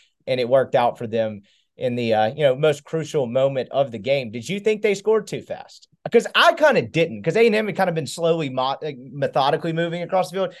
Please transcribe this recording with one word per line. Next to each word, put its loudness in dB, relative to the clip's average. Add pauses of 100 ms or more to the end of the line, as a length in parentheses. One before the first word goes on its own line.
(260)
and -2
it -2
worked 2
out 2
for -8
them -2 (340)
in -4
the, 0
uh, 4
you -4
know, 4
most 0
crucial -4
moment 0
of 0
the -10
game. -2
Did -10
you -6
think 0
they 0
scored -2
too -8
fast? -14 (200)
'Cause 4
I 6
kinda 4
didn't, -2
'cause -2
A 6
and 4
M 0
had -6
kinda 0
been -4
slowly 0
mo-, -2
like, -8
methodically -2
moving -4
across -2
the -8
field. -4